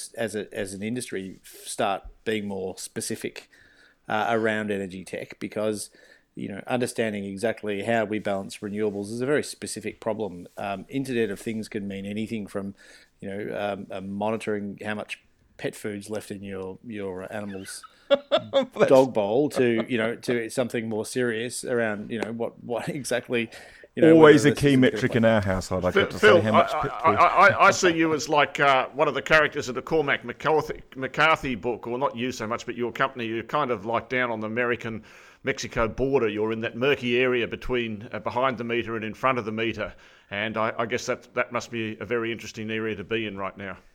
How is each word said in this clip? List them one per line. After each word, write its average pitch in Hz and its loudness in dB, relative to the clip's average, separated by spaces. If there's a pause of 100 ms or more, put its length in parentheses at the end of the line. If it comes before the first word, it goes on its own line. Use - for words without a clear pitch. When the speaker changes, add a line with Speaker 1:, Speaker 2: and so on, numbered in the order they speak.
(160)
Speaker 1:
as 107 -4
a, 101 -4
as 98 -6
an 95 -10
industry, 107 -6
f-, - -20
start 98 -4 (200)
being 110 -2
more 95 -8
specific, - -10 (580)
uh, 107 0
around 110 0
energy 98 -6
tech, - -12
because, 107 -4 (460)
you - -8
know, 101 -10
understanding 117 -2
exactly 101 -4
how 113 0
we 104 -4
balance 98 -6
renewables 101 -4
is 120 -8
a 127 -4
very 139 0
specific - -10
problem. 101 -6 (100)
Um, 101 -6
Internet 127 -2
of 98 -8
Things 110 -6
can 101 -6
mean 98 -8
anything 104 -6
from, 98 -8 (440)
you 101 -10
know, 98 -8
um, 101 -4
uh, 98 -10
monitoring 101 -4
how 107 -4
much - -12 (360)
pet - -6
food's 104 -10
left 107 -8
in 101 -12
your, 95 -10
your 98 -8
animal's 101 -10 (120)
Speaker 2:
<laughs> - -20
That's 269 0
Speaker 1:
dog 131 6
bowl 110 2
to, 117 2
you 123 -2
know, 113 0
to 117 -2
something 117 -2
more 110 -2
serious 120 -4
around, 113 -2
you 113 -4
know, 104 -6
what, 117 -8
what 113 -6
<laughs> - -
exactly, 120 -4 (460)
you - 2
know, 160 12
Speaker 2:
Always 156 12
Speaker 1:
whether 143 6
Speaker 2:
a - -8
key 143 4
Speaker 1:
this 127 6
is - -
Speaker 2:
metric 117 0
in 113 6
our 110 6
household, 92 0
I 90 2
Speaker 3:
Phil, 196 4
Speaker 2:
got - -4
to - -8
say, 208 8
Speaker 3:
Phil, 190 10
Speaker 2:
how 107 2
much 165 6
Speaker 3:
I, 156 -2
Speaker 2:
pet - -4
Speaker 3:
I, 113 -8
Speaker 2:
food. 156 4
Speaker 3:
I, 175 8
I, 180 8
I 196 8
see 185 4
you 160 2
as - -2
like, 143 4
uh, 135 6
one 151 4
of 135 0
the 135 -2
characters 151 4
in 131 -4
the 127 -6
Cormac 139 2
McCarthy, 143 0 (140)
McCarthy 139 0
book, 113 -4
or 120 -4
not 135 0
you 120 -4
so 113 -6
much, 113 -4
but 117 -8
your 120 -2
company. 131 -2
You're 113 -4
kind 147 0
of 98 -4
like 113 -2
down 127 0
on 113 -4
the 107 -6
American 113 -2 (400)
Mexico 123 -2
border. 123 2
You're 107 0
in 113 -4
that 113 -4
murky 123 2
area 123 2
between, 113 -4
uh, 107 -6
behind 123 -2
the 120 -6
meter 117 -2
and 110 -6
in 107 -8
front 131 0
of 110 -4
the 107 -6
meter. 107 -4 (380)
And 107 -4
I, 110 0
I 117 0
guess 117 -4
that, - -6
that 120 -2
must 117 -6
be 110 -6
a 110 -10
very 113 -2
interesting 110 -8
area 110 -4
to 101 -10
be 113 -2
in 98 -8
right 95 -6
now. 98 -12 (160)